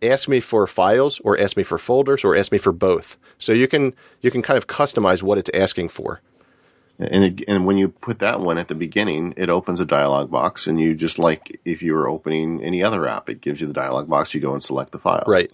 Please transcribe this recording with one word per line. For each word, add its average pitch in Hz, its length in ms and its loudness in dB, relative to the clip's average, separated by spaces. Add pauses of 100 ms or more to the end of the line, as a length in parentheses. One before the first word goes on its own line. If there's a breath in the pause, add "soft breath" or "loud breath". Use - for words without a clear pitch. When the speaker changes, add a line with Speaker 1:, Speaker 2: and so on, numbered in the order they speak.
Speaker 1:
"Ask 127 260 0
me 131 140 2
for 104 260 2
files," 117 560 2
or 104 160 2
"Ask 101 160 0
me 98 80 0
for 82 140 -4
folders," 135 480 0
or 87 100 4
"Ask 95 160 0
me 104 60 2
for 95 160 0
both." 90 440 0 (200 soft breath)
So - 160 -2
you 127 160 4
can, 139 240 2 (280 soft breath)
you 127 80 0
can 123 120 0
kind 131 160 2
of - 100 -2
customize 95 560 2
what 101 140 2
it's 92 160 -2
asking 90 340 0
for. - 320 -10 (800 soft breath)
Speaker 2:
And 98 240 2
it, 95 240 0
and 95 200 0
when 98 100 2
you 98 120 4
put - 280 -8
that 101 220 0
one 85 180 0
at 87 120 -4
the - 40 -6
beginning, 82 640 -2
it 90 140 0
opens 90 280 0
a 85 60 -2
dialog 71 460 2
box, - 340 -2
and 80 160 0
you 80 140 2
just, 80 240 -2
like 80 440 0
if 82 200 -6
you 80 100 0
were 76 160 0
opening 80 540 -4
any 87 180 -2
other 95 260 0
app, 57 220 -6
it 60 100 -12
gives 71 220 -6
you 78 60 -4
the 73 60 -8
dialog 67 360 -4
box. 71 240 0
You 73 80 -6
go 69 120 -2
and 69 100 -6
select 67 300 -6
the - 40 -12
file. 87 300 -4
Speaker 1:
Right. 92 260 2